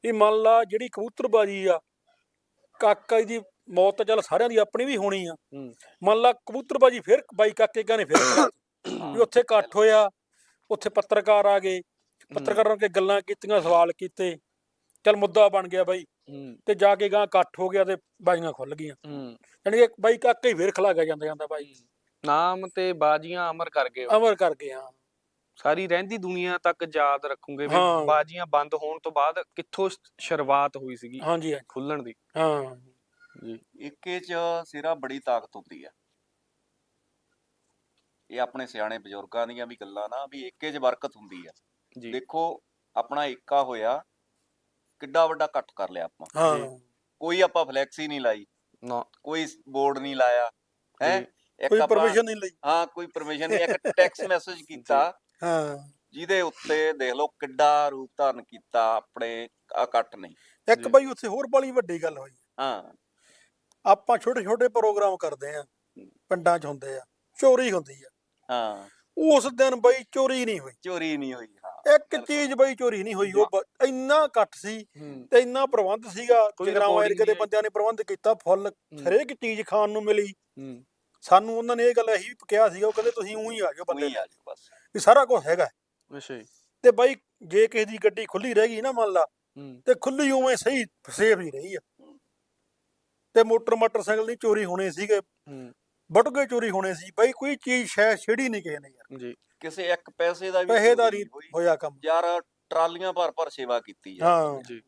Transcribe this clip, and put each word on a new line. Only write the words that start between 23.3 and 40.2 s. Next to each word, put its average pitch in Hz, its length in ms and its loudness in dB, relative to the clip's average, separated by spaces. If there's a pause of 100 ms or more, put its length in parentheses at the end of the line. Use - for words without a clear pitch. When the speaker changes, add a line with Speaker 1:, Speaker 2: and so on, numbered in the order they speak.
Speaker 2:
ਅਮਰ 165 200 -8
ਕਰ 135 180 0
ਗਏ 123 160 -10
ਉਹ। 160 100 2
Speaker 1:
ਅਮਰ 220 200 4
ਕਰ 175 200 0
ਗਏ, 139 180 -14
ਹਾਂ। 131 140 -16 (760)
Speaker 2:
ਸਾਰੀ 170 240 0
ਰਹਿੰਦੀ 190 300 -4
ਦੁਨੀਆ 180 400 -6
ਤੱਕ 170 380 -4
ਯਾਦ 143 300 0
ਰੱਖੂਗੇ 143 420 -8
ਵੀ 147 80 0
Speaker 1:
ਹਾਂ। 170 300 2
Speaker 2:
ਬਾਜ਼ੀਆਂ 151 400 0
ਬੰਦ 147 280 0
ਹੋਣ 156 300 -8
ਤੋਂ 160 80 -6
ਬਾਅਦ 156 280 0 (160)
ਕਿੱਥੋਂ 190 340 -6
ਸ-, 185 80 -10 (220)
ਸ਼ੁਰੂਆਤ 143 580 0
ਹੋਈ 131 180 -12
ਸੀਗੀ 123 240 -18
Speaker 1:
ਹਾਂਜੀ, 160 340 -4
ਹਾਂਜੀ। 139 140 -10
Speaker 2:
ਖੁੱਲਣ 143 360 -8
ਦੀ। 117 100 -16 (240)
Speaker 1:
ਹਾਂ। 147 380 -2 (720)
Speaker 2:
ਜੀ। 113 140 -14 (220)
Speaker 3:
ਏਕੇ 180 380 -10
'ਚ 175 140 -12 (320)
ਸਿਰਾ 156 300 -6
ਬੜੀ 135 240 -10
ਤਾਕਤ 120 360 -4
ਹੁੰਦੀ 87 280 -20
ਆ। 73 60 -20 (2500)
ਇਹ 123 100 -6
ਆਪਣੇ 127 260 -6
ਸਿਆਣੇ 110 300 -8
ਬਜ਼ੁਰਗਾਂ 101 500 -8
ਦੀਆਂ 120 200 -12
ਵੀ 120 140 -20
ਗੱਲਾਂ 101 280 -10
ਨਾ, 131 160 -10